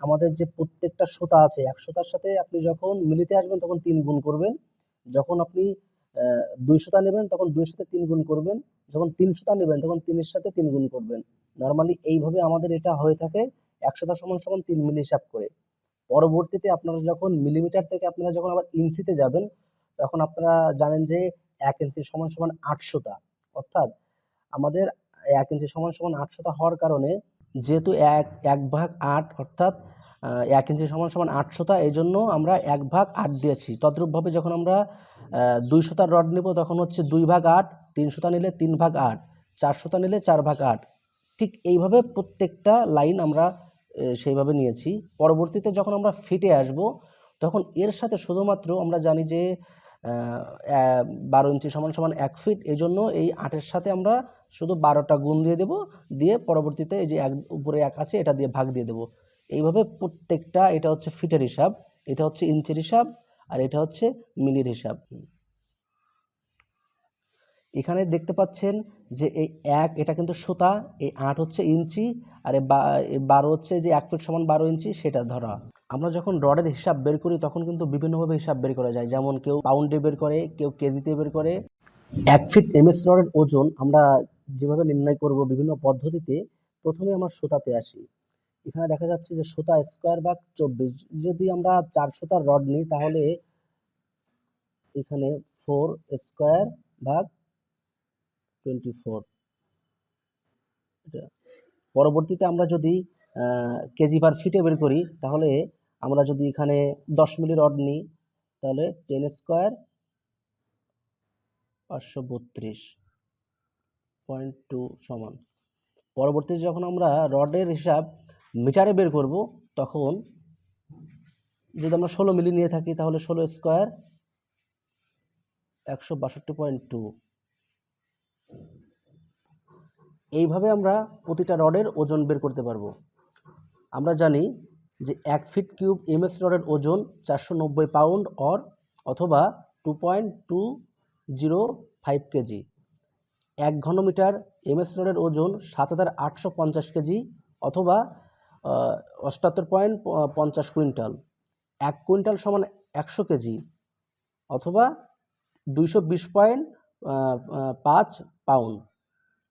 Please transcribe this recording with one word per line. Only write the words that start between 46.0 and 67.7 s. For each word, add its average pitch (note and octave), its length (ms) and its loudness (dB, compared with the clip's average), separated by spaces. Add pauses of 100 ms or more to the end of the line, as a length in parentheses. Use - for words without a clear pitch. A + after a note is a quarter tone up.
ফিটে F#3 420 2
আসব C#3+ 440 0 (420)
তখন F3+ 220 0 (120)
এর G3+ 180 0
সাথে A3 240 -4
শুধুমাত্র F#3 640 -2
আমরা E3+ 180 -2
জানি D#3+ 260 2
যে, F3 320 -2 (460)
আহ, A#2+ 80 -8
আহ, B2 920 0 (260)
বারো C#3 200 6
ইঞ্চি C#3+ 200 -4
সমান D#3 220 -4
সমান D#3+ 200 -2
এক C#3 260 -6
ফিট, G#3 260 -2
এই D3 120 -2
জন্য E3+ 240 0
এই E3+ 320 0
আটের D3 280 -8
সাথে F3+ 300 -4
আমরা G#3 380 0 (220)
শুধু E3+ 240 -4
বারোটা D3 420 4
গুণ D3+ 260 0
দিয়ে E3 140 2
দেব, E4 300 -2 (260)
দিয়ে E3+ 260 2
পরবর্তীতে D#3+ 600 -2
এই F3+ 80 0
যে D#3 100 -2
এক, C#3 160 -2 (180)
উপরে D3+ 300 -2
এক C#3+ 180 0
আছে D3+ 200 -4
এটা D3+ 140 2
দিয়ে C3+ 160 -2
ভাগ C3 220 -2
দিয়ে B2 160 -4
দেব। A2+ 200 -8 (420)
এইভাবে E3 360 2
প্রত্যেকটা, F3+ 840 0
এটা D#3+ 200 0
হচ্ছে D#3 200 -4
ফিটের D#3+ 300 -2
হিসাব, C3+ 320 0 (340)
এটা C#3+ 180 -2
হচ্ছে D#3 220 -2
ইঞ্চির D#3 300 0
হিসাব, D#3+ 360 0 (360)
আর C3 120 -4
এটা C3+ 200 -2
হচ্ছে F#3+ 320 -2 (260)
মিলির C3+ 280 0
হিসাব। A#2 300 -8 (2750)